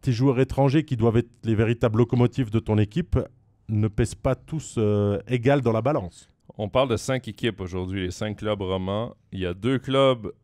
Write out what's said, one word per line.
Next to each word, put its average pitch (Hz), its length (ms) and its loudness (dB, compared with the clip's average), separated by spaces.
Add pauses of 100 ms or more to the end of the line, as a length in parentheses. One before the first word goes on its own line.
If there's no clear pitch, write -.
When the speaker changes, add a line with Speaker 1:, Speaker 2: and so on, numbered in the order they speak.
Speaker 1:
tes 131 100 0
joueurs 123 300 2
étrangers 139 420 2
qui 131 140 -4
doivent 110 200 4
être 120 120 0 (160)
les 110 100 2
véritables 113 440 2
locomotives 120 500 2
de 110 100 0
ton 110 180 0
équipe 107 400 0 (520)
ne 107 180 0
pèsent 110 280 -2
pas 131 200 -2
tous, - 420 -10
euh, 104 500 2
égal 131 340 2
dans 117 100 0
la 110 100 0
balance. 120 460 -4 (300)
Speaker 2:
On 104 100 -4
parle 131 220 0
de 110 80 0
cinq 127 320 -4
équipes 104 320 -4
aujourd'hui, 92 400 -6
les 92 100 -4
cinq 107 260 -6
clubs 107 240 -4
romans. 95 540 -4 (160)
Il 95 80 -10
y 90 60 -2
a 87 80 -4
deux 117 260 -2
clubs 131 540 0 (100)